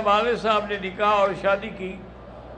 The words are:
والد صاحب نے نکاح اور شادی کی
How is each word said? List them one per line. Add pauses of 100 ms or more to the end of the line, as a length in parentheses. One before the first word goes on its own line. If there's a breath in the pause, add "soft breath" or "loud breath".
والد
صاحب
نے
نکاح
اور (140)
شادی (100)
کی (600)